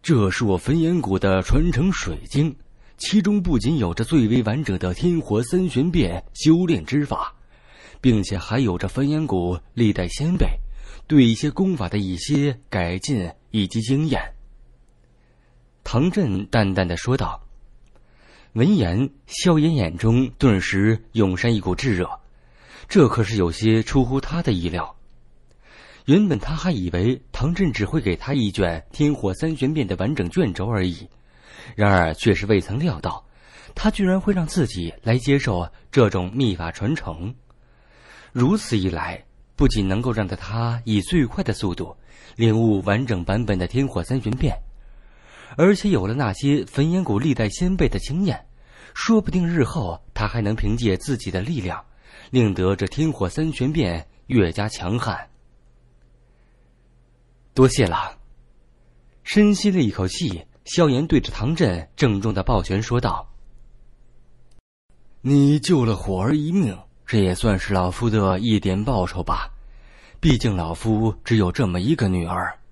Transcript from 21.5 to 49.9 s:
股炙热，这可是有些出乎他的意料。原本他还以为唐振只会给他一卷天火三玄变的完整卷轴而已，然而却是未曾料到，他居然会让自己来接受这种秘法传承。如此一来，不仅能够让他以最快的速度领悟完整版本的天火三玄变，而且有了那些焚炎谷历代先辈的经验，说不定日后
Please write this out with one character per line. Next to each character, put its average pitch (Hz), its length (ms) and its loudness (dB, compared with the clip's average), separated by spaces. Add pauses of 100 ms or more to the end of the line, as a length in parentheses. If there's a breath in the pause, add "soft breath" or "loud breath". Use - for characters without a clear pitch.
股 92 120 -2
炙 110 220 -2
热， 87 140 -2 (800 loud breath)
这 160 180 6
可 117 160 0
是 101 140 -2
有 87 120 2
些 110 320 2
出 131 220 2
乎 131 160 -2
他 170 240 -4
的 131 80 0
意 87 160 -2
料。 85 300 -6 (1040 loud breath)
原 196 240 4
本 143 120 0
他 156 180 -6
还 175 160 -2
以 90 160 -2
为 98 320 0 (100)
唐 160 240 -2
振 175 160 0
只 107 140 -2
会 - 160 -2
给 87 160 -2
他 - 160 -6
一 113 180 0
卷 85 400 -2
天 147 220 2
火 98 220 -2
三 160 200 -4
玄 135 180 -2
变 143 140 -2
的 95 80 -2
完 98 180 -2
整 90 160 -2
卷 123 240 0
轴 92 140 -4
而 104 180 0
已， 85 220 -6 (680 loud breath)
然 104 160 2
而 85 260 4
却 98 200 2
是 101 120 -4
未 104 120 4
曾 98 180 -6
料 139 220 -2
到， - 260 -8 (480 loud breath)
他 - 160 0
居 208 140 -2
然 185 160 2
会 202 140 0
让 180 120 0
自 143 220 0
己 85 260 -8 (100)
来 113 140 2
接 139 220 2
受 90 320 -2 (180 soft breath)
这 117 200 4
种 90 240 -2
秘 120 200 0
法 82 160 -6
传 104 240 -4
承。 87 400 -8 (1000 soft breath)
如 131 240 2
此 120 200 -2
一 92 120 0
来， 82 340 -8 (320)
不 143 140 4
仅 104 180 0
能 95 140 0
够 123 100 -2
让 107 160 -2
他 117 560 -4
以 107 180 0
最 151 240 0
快 196 160 -6
的 117 120 -2
速 92 200 -4
度 82 220 -10 (400 loud breath)
领 113 240 2
悟 107 220 2
完 101 240 0
整 95 180 -4
版 110 220 -2
本 104 120 0
的 90 100 -2
天 135 200 -2
火 90 160 -4
三 131 160 -2
玄 107 160 -4
变， 135 220 -2 (960 loud breath)
而 180 200 6
且 208 140 -2
有 101 180 2
了 110 60 -2
那 127 200 -2
些 143 320 0
焚 151 260 0
炎 185 120 0
谷 104 160 0
历 151 140 2
代 113 160 0
先 180 260 -2
辈 170 120 2
的 101 120 -2
经 175 260 -2
验， 139 200 -4 (480 loud breath)
说 220 280 2
不 - 80 -6
定 180 180 0
日 165 160 2
后 95 380 -4 (120)